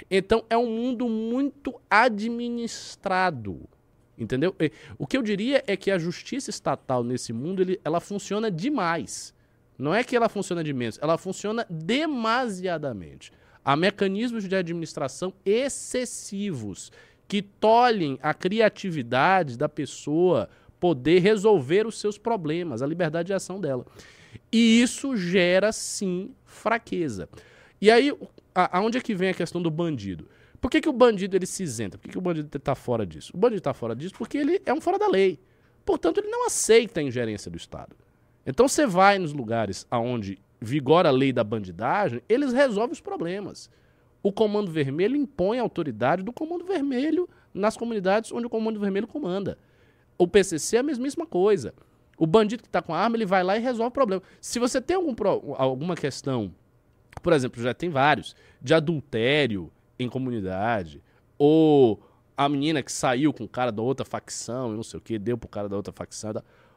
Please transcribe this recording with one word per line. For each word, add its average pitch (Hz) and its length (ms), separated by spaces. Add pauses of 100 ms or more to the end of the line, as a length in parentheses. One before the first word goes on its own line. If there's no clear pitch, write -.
(100)
Então, 196 400
é 233 60
um 240 100
mundo 233 420
muito 233 800
administrado, 208 1700 (580)
entendeu? 127 420
E 151 100 (280)
o 143 80
que - 100
eu 262 60
diria 214 440
é 196 120
que 196 120
a 190 80
justiça 175 520
estatal 131 520
nesse 120 300
mundo, 165 300
ele, 180 200
ela 165 180
funciona 208 500
demais. 175 840 (460)
Não 143 160
é 240 100
que 247 100
ela 233 140
funciona 180 340
de 147 120
menos, 120 260
ela 160 160
funciona 208 540
demasiadamente. 185 1600 (320)
Há 135 120
mecanismos 202 720
de 180 80
administração 170 800 (100)
excessivos 202 1500 (340)
que 208 140
tolhem 214 800
a 151 140
criatividade 160 1200
da 151 100
pessoa 151 840 (280)
poder 165 420
resolver 202 680
os 220 120
seus 208 200
problemas, 165 640
a 139 40
liberdade 170 420
de 196 40
ação 185 260
dela. 135 280 (640)
E 233 300
isso 254 340
gera, 185 560
sim, 185 640 (100)
fraqueza. 170 800 (540)
E 202 100
aí, 254 220
o-, - 160 (260)
a-, 180 220
aonde 226 220
é - 20
que 226 140
vem 185 160
a 180 40
questão 175 280
do 165 80
bandido? 139 580 (320)
Por 254 100
que 311 120
que 339 60
o 294 40
bandido, 214 420
ele 185 120
se - 160
isenta? 110 340
Por - 80
que - 80
que - 60
o - 20
bandido 156 380
tá 135 160
fora 117 320
disso? 78 280
O 175 40
bandido 214 240
tá 139 100
fora 113 240
disso 160 220
porque - 180
ele 302 300
é 247 80
um 320 80
fora 370 160
da 415 100
lei. 190 320 (460)
Portanto, 349 340
ele 415 80
não 480 180
aceita 226 540
a - 20
ingerência 113 480
do 85 60
Estado. - 400 (480)
Então, 226 240
você 302 180
vai 196 320
nos 160 140
lugares 113 580
aonde 117 480 (220)
vigora 147 480
a 139 40
lei 135 200
da 120 120
bandidagem, 117 800
eles 262 260
resolvem 247 400
os - 80
problemas. 196 680 (520)
O 196 100
Comando 208 380
Vermelho 156 440
impõe 233 440
a 247 40
autoridade 151 600
do 220 100
Comando 339 320
Vermelho 311 640 (240)
nas 202 240
comunidades 220 560
onde 240 140
o - 20
Comando 220 320
Vermelho 202 260
comanda. 196 520 (580)
O 180 100
P 190 160
C 165 160
C - 180
é 240 40
a - 20
mesmíssima 285 440
coisa. 180 480 (420)
O 160 100
bandido 214 360
que - 80
tá 180 100
com 165 140
a 156 40
arma, 226 180
ele 226 100
vai 185 180
lá 196 140
e - 20
resolve 233 280
o 247 40
problema. 196 300 (180)
Se - 180
você 247 220
tem 339 160
algum 330 180
pro-, 147 440
alguma 135 360
questão, 123 600 (680)
por 170 120
exemplo, 123 280
já 120 120
tem 175 160
vários, 139 440 (280)
de 135 100
adultério 131 960 (280)
em 123 100
comunidade, 104 920 (340)
ou 147 640 (320)
a 139 140
menina 147 340
que - 100
saiu 139 420
com 113 100
o 98 40
cara 123 220
da 107 120
outra 127 240
facção 117 640
e 107 40
não 113 60
sei - 160
o - 40
quê, 113 160
deu 113 180
pro 113 120
cara 104 200
da 98 80
outra 95 160
facção - 380
e 107 40
tal. - 100 (320)